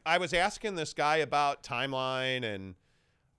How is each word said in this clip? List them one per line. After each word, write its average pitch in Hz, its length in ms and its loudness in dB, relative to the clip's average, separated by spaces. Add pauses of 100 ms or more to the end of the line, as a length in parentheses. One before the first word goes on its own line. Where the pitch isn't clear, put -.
I 170 120 4
was 170 140 0
asking 196 440 0
this 151 160 -4
guy 151 240 2
about 143 480 2
timeline, 131 800 -2
and 95 320 -6 (640)